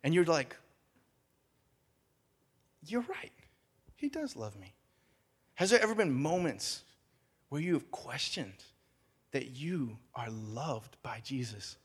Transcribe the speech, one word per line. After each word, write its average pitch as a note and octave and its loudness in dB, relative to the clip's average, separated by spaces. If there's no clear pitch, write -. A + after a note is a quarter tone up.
And D3+ 6
you're F3 8
like, D#3 2
"You're A3 0
right. - -8
He D4 -2
does D4 -4
love G#2+ -8
me." F#2+ -18
Has F#3+ 2
there A#3 10
ever A3 4
been G3 4
moments D3+ 0
where D3 -4
you F3 2
have - 0
questioned - -6
that B2+ -4
you C#3 -4
are A#2+ -6
loved A2 -6
by A2+ -8
Jesus? A#2 -8